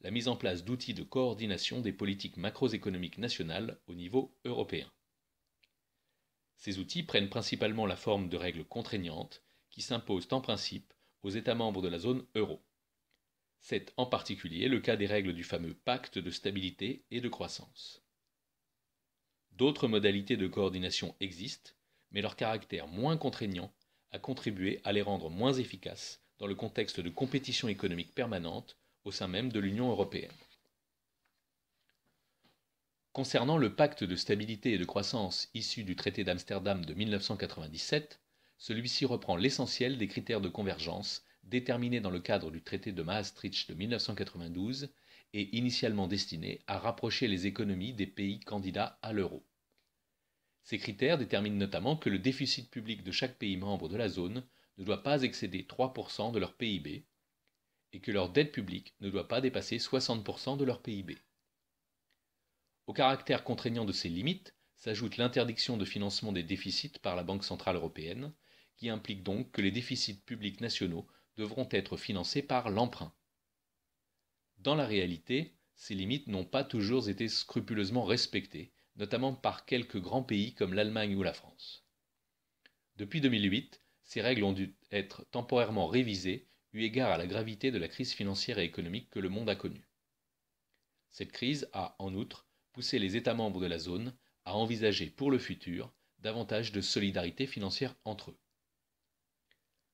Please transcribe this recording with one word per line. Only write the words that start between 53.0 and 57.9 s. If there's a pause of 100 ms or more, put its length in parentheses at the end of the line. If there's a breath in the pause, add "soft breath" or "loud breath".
de
chaque
pays
membre
de
la
zone (320 soft breath)
ne
doit
pas
excéder
trois
pour
cent
de
leur
P
I
B (1040)